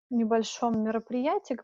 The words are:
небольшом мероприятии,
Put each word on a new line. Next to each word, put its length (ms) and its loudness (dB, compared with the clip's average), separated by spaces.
небольшом 720 0
мероприятии, 800 -2